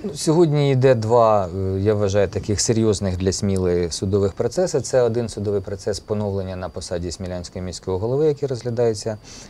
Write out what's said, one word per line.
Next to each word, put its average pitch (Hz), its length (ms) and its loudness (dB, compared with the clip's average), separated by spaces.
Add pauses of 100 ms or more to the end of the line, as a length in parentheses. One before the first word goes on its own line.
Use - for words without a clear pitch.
Ну, 196 100 -8
сьогодні 151 560 4
йде 131 240 6
два, 110 520 4
е, 95 340 -2
я 107 140 4
вважаю, 101 340 2
таких 98 320 -4
серйозних 104 560 0
для 95 160 0
Сміли 90 580 0
судових 98 420 0
процеси. 147 480 -2
Це 127 220 2
один 117 260 0
судовий 101 320 -4
процес 98 400 -6
поновлення 98 560 -4
на 90 120 -8
посаді 90 420 -8
Смілянського 90 540 -10
міського 92 340 -6
голови, 127 280 0
який 143 220 0
розглядається 113 680 -2 (320)